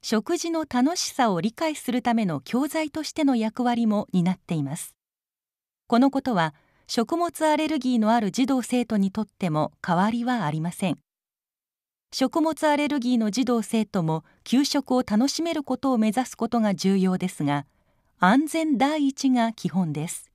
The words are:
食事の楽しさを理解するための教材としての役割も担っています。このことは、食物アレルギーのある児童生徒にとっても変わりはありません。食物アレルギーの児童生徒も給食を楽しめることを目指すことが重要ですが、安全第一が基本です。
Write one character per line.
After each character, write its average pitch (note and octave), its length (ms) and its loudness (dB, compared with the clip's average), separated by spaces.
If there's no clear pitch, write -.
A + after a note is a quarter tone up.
食 A#3 360 -2
事 E4 140 -4
の D#4+ 180 -2
楽 C4 260 2
し - 160 -6
さ A#3 200 2
を E3+ 100 0
理 A3 100 -2
解 D#4 240 -4
す - 160 -8
る A#3+ 100 0
た A#3+ 120 0
め A3+ 120 0
の D#3 140 -2
教 C4 280 -2
材 D#4 220 -4
と D#4 140 -8
し - 80 -8
て D#4 120 -2
の C4+ 140 2
役 A3 260 -2
割 A#3+ 220 0
も G#3 260 0
担 F3+ 220 2
っ - 40 -6
て - 180 -6
い D3+ 80 -2
ま C#3 140 -6
す。 - 180 -14
こ A#3 120 2
の C#4 120 6
こ C#4 100 -2
と B3+ 140 -2
は、 D#3+ 180 0
食 A#3+ 300 -2
物 E4+ 280 -2
ア D4+ 100 4
レ D#4 120 0
ル D4+ 120 -2
ギ B3 160 -2
ー A3+ 40 2
の G#3+ 120 2
あ A#3+ 80 4
る G3+ 120 -2
児 B3 160 0
童 C4 140 0
生 A#3+ 240 -2
徒 A3 120 -2
に G3 140 2
と A3 100 -4
っ G#3 40 -2
て - 240 -6
も D3+ 220 0
変 F3+ 100 2
わ F#3+ 140 4
り A#3 160 -2
は A#3+ 200 -2
あ D3 60 -2
り D#3 80 -4
ま E3+ 120 -4
せ F3 200 -4
ん。 - 60 -4
食 C4 300 0
物 D#4 260 0
ア D4 80 4
レ D4 140 0
ル D4 100 -2
ギ B3 160 0
ー - 20 2
の A3 120 0
児 A#3 160 0
童 A#3 160 0
生 A3 240 0
徒 F#3+ 180 -2
も D#3+ 220 -2
給 C4+ 220 2
食 C#4 280 -2
を B3+ 100 2
楽 A3 260 2
し - 120 -4
め E4 120 -2
る D4+ 100 -4
こ B3+ 140 -4
と C4+ 160 0
を A#3+ 40 2
目 A3 100 4
指 A#3+ 180 0
す - 100 -16
こ A#3 140 -4
と A#3 100 0
が G#3+ 160 2
重 F#3+ 220 2
要 F#3 200 2
で F#3 120 -4
す - 140 -6
が、 C#3+ 220 -2
安 B3 280 4
全 D#4+ 300 0
第 C#4+ 300 2
一 C4+ 220 0
が A#3 240 2
基 - 160 -6
本 E3 240 -2
で D#3 140 -4
す。 - 280 -12